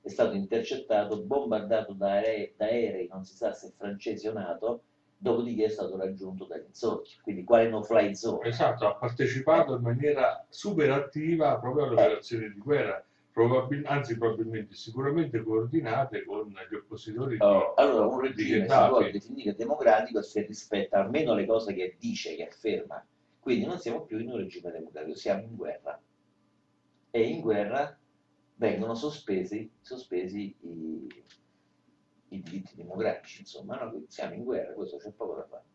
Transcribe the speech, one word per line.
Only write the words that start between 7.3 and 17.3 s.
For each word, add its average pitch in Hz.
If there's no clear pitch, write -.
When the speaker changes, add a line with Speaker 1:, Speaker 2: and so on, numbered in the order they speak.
Speaker 1:
quale 113
no-fly 107
zone? 110
Speaker 2:
Esatto, 117
ha -
partecipato 135
Speaker 1:
Eh. -
Speaker 2:
in 117
maniera 131
super 160
attiva 147
proprio 139
alle 117
Speaker 1:
Eh. -
Speaker 2:
operazioni 110
di 101
guerra, 104
probabil-, 131
anzi 120
probabilmente, 110
sicuramente 135
coordinate 117
con 104
gli 107
oppositori 110